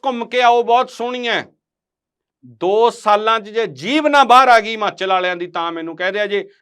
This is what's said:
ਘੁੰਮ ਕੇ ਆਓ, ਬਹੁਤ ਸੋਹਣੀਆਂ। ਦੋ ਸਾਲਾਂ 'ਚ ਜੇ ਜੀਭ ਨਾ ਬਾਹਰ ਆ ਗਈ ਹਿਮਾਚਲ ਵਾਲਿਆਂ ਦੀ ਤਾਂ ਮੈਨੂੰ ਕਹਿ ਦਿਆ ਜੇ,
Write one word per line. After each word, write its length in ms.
ਘੁੰਮ 200
ਕੇ 160
ਆਓ, 220
ਬਹੁਤ 260
ਸੋਹਣੀਆਂ। 540
ਦੋ 440
ਸਾਲਾਂ 500
'ਚ 100
ਜੇ 180
ਜੀਭ 400
ਨਾ 160
ਬਾਹਰ 240
ਆ 120
ਗਈ 120
ਹਿਮਾਚਲ 360
ਵਾਲਿਆਂ 280
ਦੀ 120
ਤਾਂ 240
ਮੈਨੂੰ 240
ਕਹਿ 160
ਦਿਆ 140
ਜੇ, 240